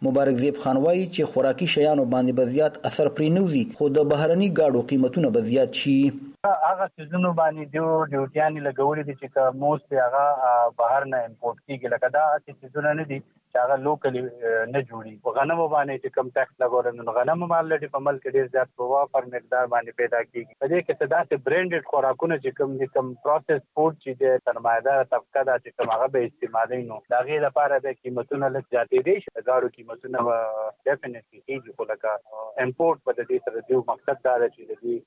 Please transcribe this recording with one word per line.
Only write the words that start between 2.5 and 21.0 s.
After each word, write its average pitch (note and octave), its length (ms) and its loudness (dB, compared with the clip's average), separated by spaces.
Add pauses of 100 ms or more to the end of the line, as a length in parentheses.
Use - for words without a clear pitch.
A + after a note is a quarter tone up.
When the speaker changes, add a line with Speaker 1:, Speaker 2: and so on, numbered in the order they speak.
Speaker 1:
زیات D3+ 220 2 (120)
اثر D3 260 2
پرې D#3 200 0
نه F#3+ 100 4
وځي، C#3 180 2 (140)
خو D3+ 180 2
د D3 160 4
بهرني E3 360 2 (120)
ګاډو B2+ 320 4
قیمتونه C3 460 2
به A2 120 0
زیات B2 320 2
شي. C#3 140 4 (480)
Speaker 2:
هغه F#3 420 2 (100)
څیزونو F3 340 -2 (100)
باندې D#3 220 2 (100)
دوی D#3+ 400 0
ډیوټیانې D3+ 560 -2
لګولې C#3+ 400 0
دي C#3 120 -8
چې C3+ 140 -12
که C3+ 80 2 (220)
موست C#3+ 400 0
هغه، C3+ 200 2 (260)
آه، A#2+ 280 4
بهر B2 320 2
نه C3 160 -2
امپورټ A2+ 400 -8
کیږي. C3 280 -10
لکه - 220 0
دا D3+ 140 4
هسې D3 200 -2 (100)
څیزونه D3 400 -2
نه D#3+ 100 -4
دي C3+ 80 -6 (320)
چې - 120 -6
هغه C3+ 140 2 (100)
لوکلي، C3+ 360 -2
آه، A2+ 420 -2 (100)
نه C#3 60 2 (100)
جوړي. A2+ 220 -14 (120)
په A2+ 120 -4
غنمو D#3+ 380 0
باندې C#3+ 280 0
چې B2+ 140 -8
کم B2+ 200 -2
ټیکس C3 260 -2
لګول، B2 240 2 (140)
نو A2+ 180 -4
غنم D#3+ 260 0
هم E3+ 140 -2
already D#3 380 -2
په C3+ 100 -2
ملک C#3 160 -2
کې C3 140 -8
ډېر C3 180 2
زیات B2+ 240 0
په B2 140 -4
وافر C#3 420 0
مقدار B2 400 -2
باندې A#2 260 -4
پیدا A#2 200 0 (100)
کیږي. A#2 300 -10
په C#3 120 -2
دې F3 140 2
کې D#3 140 -2